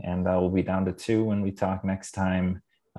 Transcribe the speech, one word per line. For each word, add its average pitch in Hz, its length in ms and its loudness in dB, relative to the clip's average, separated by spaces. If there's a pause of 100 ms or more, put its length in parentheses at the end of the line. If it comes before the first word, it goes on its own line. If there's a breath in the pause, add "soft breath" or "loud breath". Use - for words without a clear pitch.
and, 90 240 -2
uh, 92 140 4
we'll 90 80 2
be 92 140 2
down 95 220 0
to 90 80 0
two 110 300 0
when 104 180 0
we 98 100 0
talk 95 340 -2
next 95 280 -4
time, 92 500 0 (360)